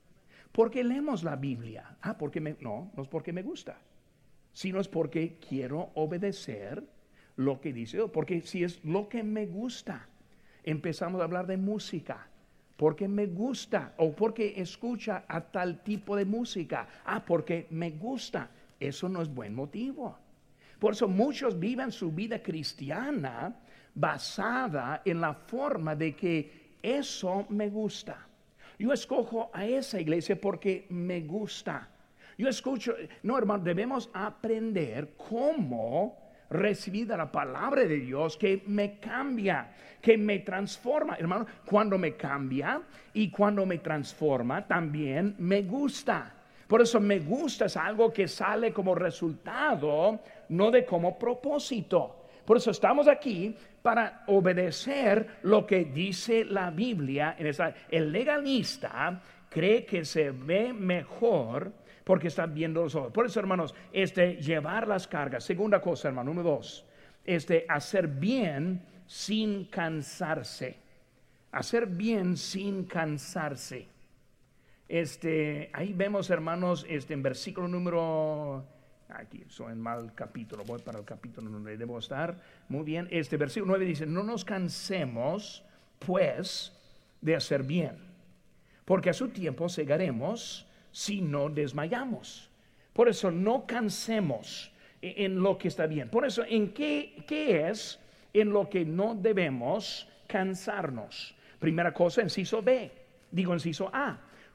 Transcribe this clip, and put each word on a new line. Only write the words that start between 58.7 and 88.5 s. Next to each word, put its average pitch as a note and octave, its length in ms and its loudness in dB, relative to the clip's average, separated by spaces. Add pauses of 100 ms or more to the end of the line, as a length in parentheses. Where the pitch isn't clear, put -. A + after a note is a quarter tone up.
cree G#3 360 4
que E3+ 200 -2
se D3 260 2
ve E3+ 420 0
mejor F3+ 1000 0 (320)
porque F3 240 4
está E3 180 0
viendo D#3+ 360 0
los D#3 140 -2
ojos. B2+ 160 -2
Por A#3 140 2
eso, A3+ 120 -2
hermanos, F#3 360 0 (180)
este, F#3 440 4
llevar D#3+ 520 -2
las F#3+ 180 0
cargas. C3+ 380 -4
Segunda G3+ 360 4
cosa, D#3+ 280 -2
hermano, C3 240 -2
número E3+ 240 2
dos, - 280 -12 (400)
este, E3 440 2
hacer E3 400 0
bien F3+ 720 0 (240)
sin G#3 600 -2
cansarse. D#3 1120 -6 (720)
Hacer A#3 340 0
bien F#3 500 0
sin F#3+ 500 -4
cansarse. D3 1000 -6 (1000)
Este, D3+ 840 -2
ahí G3 200 -4
vemos, G3 360 0
hermanos, E3+ 600 0
este, D3+ 260 -4
en C#3 80 -2
versículo F3 460 -4
número, D#3 1000 -2 (420)
aquí A#2 400 -16
soy A#2 240 -12
en A2+ 80 -8
mal A#2 340 -6
capítulo, A2 500 -10
voy A#2+ 180 -8
para A2+ 160 -10
el G#2 60 -12
capítulo A2+ 440 -14
donde G#2+ 280 -10
debo A#2 220 -8
estar. D3 380 -6 (320)
Muy C#3 140 -4
bien, D#3+ 280 -4
este D#3+ 260 0
versículo F#3 340 0
nueve F#3+ 160 4
dice, D#3 200 -2
"No E3+ 160 -2
nos A3 220 -4
cansemos, E3+ 1200 -4 (360)
pues, F3+ 760 0 (440)
de D#3 160 4
hacer C3+ 260 0
bien, D3 340 0 (880)